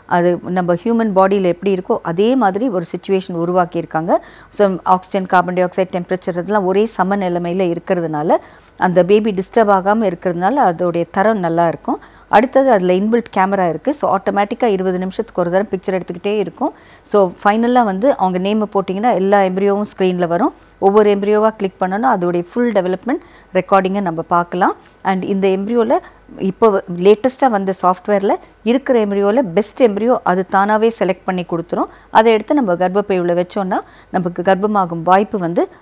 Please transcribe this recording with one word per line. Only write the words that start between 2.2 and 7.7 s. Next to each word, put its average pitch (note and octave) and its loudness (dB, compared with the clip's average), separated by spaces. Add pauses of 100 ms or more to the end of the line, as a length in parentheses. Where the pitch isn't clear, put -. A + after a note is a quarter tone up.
மாதிரி G#3+ 0
ஒரு F3+ -4
சிச்சுவேஷன் F#3 -4
உருவாக்கியிருக்காங்க. E3+ -2 (320)
So, G3 0
ஆக்சிஜன், F#3 0
கார்பன் F3+ 0
டை F3+ 0
ஆக்சைடு, F3+ -2
டெம்பரேச்சர் F#3 -4
இதெல்லாம் F3+ -2
ஒரே G3 2
சம G3 -2
நிலைமையில F3 -2